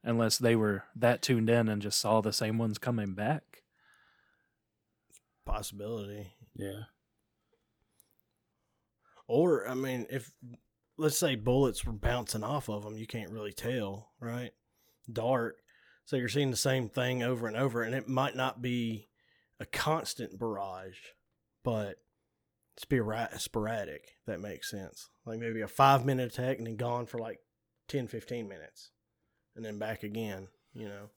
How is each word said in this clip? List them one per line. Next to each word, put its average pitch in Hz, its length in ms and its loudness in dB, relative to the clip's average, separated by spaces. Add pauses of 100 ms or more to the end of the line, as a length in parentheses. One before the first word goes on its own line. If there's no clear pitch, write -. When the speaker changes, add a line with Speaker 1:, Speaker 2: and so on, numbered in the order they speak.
Speaker 1:
Unless 117 340 4
they 117 160 6
were 104 300 4 (100)
that 120 280 4
tuned 113 280 4
in 117 180 6
and 104 140 0
just 101 160 0
saw 110 220 4
the 104 120 0
same 110 260 0
ones 110 200 0
coming 107 360 -2
back. 110 480 -2 (1800)
Speaker 2:
Possibility. 104 880 -6 (200)
Speaker 3:
Yeah. 101 280 -8 (2500)
Speaker 2:
Or, 143 420 4
I 127 60 -4
mean, 127 360 -2
if, 131 220 -6 (640)
let's 147 220 2
say 147 160 4
bullets 123 500 4
were 117 80 -2
bouncing 117 520 0
off 139 240 -2
of 104 180 -4
'em, 107 100 -10
you 110 100 -10
can't 107 260 -8
really 104 200 -8
tell, 107 680 -4
right? 120 320 -6 (600)
Dart. 117 440 0 (500)
So 143 100 0
you're 123 120 0
seeing 135 220 2
the 120 60 -2
same 131 320 2
thing 127 340 0
over 120 240 0
and 110 100 -4
over, 120 260 2
and 113 120 -2
it 123 140 -4
might 131 280 0
not 127 260 -2
be 120 460 -2 (520)
a 107 60 -8
constant - 720 -2
barrage, 98 600 -6 (640)
but 107 380 -2 (800)
spora-, 113 580 0
sporadic, 104 840 -4
if - 60 -14
that 95 140 -4
makes 98 300 -8
sense. - 400 -12 (160)
Like 113 140 -6
maybe 113 200 -2
a 101 80 -2
five-minute 135 640 6
attack 131 260 -2
and 117 80 -8
then 113 100 -6
gone 120 300 -2
for, 120 120 -8
like, 113 220 -8 (480)
ten, 135 200 -2
fifteen 113 400 -8
minutes, 82 420 -16 (640)
and 113 100 -12
then 107 140 -8
back 107 240 -6
again, 104 460 -6 (240)
you 113 160 -12
know? 101 280 -14